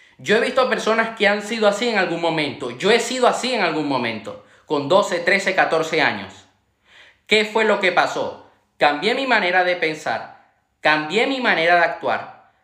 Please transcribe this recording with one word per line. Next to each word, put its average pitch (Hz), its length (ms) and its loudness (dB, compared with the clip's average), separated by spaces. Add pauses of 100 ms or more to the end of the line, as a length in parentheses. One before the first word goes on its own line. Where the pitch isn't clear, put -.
(180)
Yo 170 180 0
he 240 40 4
visto 254 220 0
a 247 60 2
personas 226 480 0
que 202 120 2
han 202 140 0
sido 214 260 0
así 240 200 0
en 214 100 0
algún 170 220 0
momento. 151 500 -2
Yo 180 200 -2
he 226 100 4
sido 247 260 0
así 240 280 0
en 214 80 -2
algún 156 260 -2
momento, 113 560 -4 (200)
con 143 240 -2
doce, 180 320 2
trece, 190 340 0
catorce 160 460 0
años. 107 460 -4 (800)
¿Qué 214 180 2
fue 220 200 0
lo 202 160 2
que 185 120 2
pasó? 139 580 -2 (280)
Cambié 151 360 2
mi 269 120 -4
manera 185 380 2
de 180 120 0
pensar, 156 680 -6 (360)
cambié 156 460 0
mi 269 140 -4
manera 175 360 2
de 170 60 4
actuar, - 680 -4 (120)